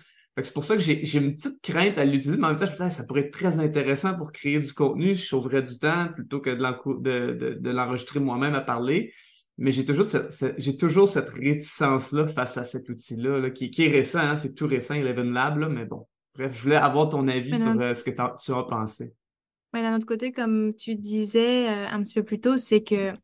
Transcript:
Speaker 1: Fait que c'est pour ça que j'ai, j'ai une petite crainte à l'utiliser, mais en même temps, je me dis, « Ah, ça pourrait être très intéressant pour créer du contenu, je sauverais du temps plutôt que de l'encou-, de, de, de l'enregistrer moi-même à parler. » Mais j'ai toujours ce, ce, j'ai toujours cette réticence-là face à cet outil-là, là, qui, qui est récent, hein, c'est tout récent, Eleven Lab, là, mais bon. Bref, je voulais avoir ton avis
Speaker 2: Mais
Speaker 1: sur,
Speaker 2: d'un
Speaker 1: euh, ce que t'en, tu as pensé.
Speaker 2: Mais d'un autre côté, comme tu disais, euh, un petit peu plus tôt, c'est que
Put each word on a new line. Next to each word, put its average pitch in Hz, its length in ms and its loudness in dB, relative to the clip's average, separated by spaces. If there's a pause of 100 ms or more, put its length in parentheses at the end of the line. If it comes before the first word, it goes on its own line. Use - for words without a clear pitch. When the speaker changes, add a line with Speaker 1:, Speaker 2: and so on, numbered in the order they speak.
(360)
Speaker 1:
Fait 135 60 -4
que 131 60 -4
c'est - 60 -14
pour 147 100 -4
ça 214 120 2
que 202 60 4
j'ai, 156 240 2
j'ai 147 140 2
une 139 160 2
petite - 260 -10
crainte 175 380 2
à 143 60 4
l'utiliser, 139 320 2
mais 269 80 2
en 160 40 4
même 151 80 0
temps, 196 80 0
je 180 60 0
me 147 60 -12
dis, « 180 60 -4
Ah, 185 60 0
ça 170 160 -6
pourrait 139 160 0
être 139 120 -4
très 170 260 0
intéressant 151 560 0
pour 151 160 -8
créer 143 280 0
du 143 140 -4
contenu, 151 400 2
je 180 140 -4
sauverais 131 340 0
du 123 160 -6
temps 170 380 0
plutôt - 240 -8
que 135 100 -4
de 123 120 -2
l'encou-, 131 380 -2
de, 123 400 0
de, 123 140 -4
de 123 160 -6
l'enregistrer 123 500 -2
moi-même 139 360 0
à 135 60 -2
parler. » 131 520 -2 (460)
Mais 131 100 2
j'ai 131 160 2
toujours 147 200 4
ce, - 260 -2
ce, - 160 -4 (100)
j'ai 135 180 -2
toujours 175 320 6
cette 165 220 0
réticence-là 143 960 0
face 131 320 -4
à 123 80 -4
cet 127 240 -10
outil-là, 123 480 -4
là, 131 140 0
qui, 127 180 -6
qui 165 140 0
est 156 60 6
récent, 143 320 4
hein, 147 140 2
c'est 151 200 -6
tout 156 100 -4
récent, 131 300 0
Eleven 123 360 0
Lab, 143 280 0
là, 156 100 0
mais 120 160 -4
bon. 107 220 -12 (260)
Bref, 131 240 -6
je 113 60 -14
voulais 147 140 6
avoir 143 320 4
ton 139 180 0
avis 127 240 -2
Speaker 2:
Mais 226 80 2
Speaker 1:
sur, 226 160 2
Speaker 2:
d'un 123 140 2
Speaker 1:
euh, 120 40 0
ce 120 100 -10
que - 60 -4
t'en, 120 260 -2
tu - 160 -6
as 127 120 -2
pensé. 117 500 -6 (580)
Speaker 2:
Mais 233 120 -4
d'un 226 120 0
autre 220 120 -2
côté, 240 240 -2
comme 220 420 0
tu 220 220 -8
disais, 214 760 2
euh, 202 220 -2
un 208 100 -2
petit 208 140 -4
peu 214 80 2
plus 214 160 -4
tôt, 254 180 4
c'est 214 240 4
que 196 300 0 (120)